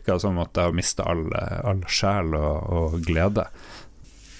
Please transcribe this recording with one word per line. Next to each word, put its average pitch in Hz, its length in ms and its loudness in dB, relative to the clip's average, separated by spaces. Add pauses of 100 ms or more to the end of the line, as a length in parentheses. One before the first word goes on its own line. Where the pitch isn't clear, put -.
virker 92 180 2
som 92 200 0
at 85 160 -2
jeg 92 100 2
har 87 80 2
mistet - 320 0
all, 82 260 0
eh, 85 320 -4
all 98 220 0
sjel 98 480 2
og, 76 400 0
og 82 320 2
glede. 90 400 2 (960)